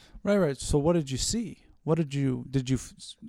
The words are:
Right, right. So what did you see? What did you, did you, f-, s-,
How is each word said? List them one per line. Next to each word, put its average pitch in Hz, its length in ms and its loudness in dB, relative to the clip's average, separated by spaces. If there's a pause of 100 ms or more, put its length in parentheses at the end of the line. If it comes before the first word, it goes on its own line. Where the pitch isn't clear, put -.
(240)
Right, 202 140 4
right. 147 200 2
So - 200 0
what 151 160 4
did 151 180 0
you 131 60 -2
see? 214 400 -4 (260)
What 156 140 2
did 143 160 -2
you, 131 360 0
did 127 200 -2
you, 131 80 4
f-, - 200 -8
s-, - 180 -16 (120)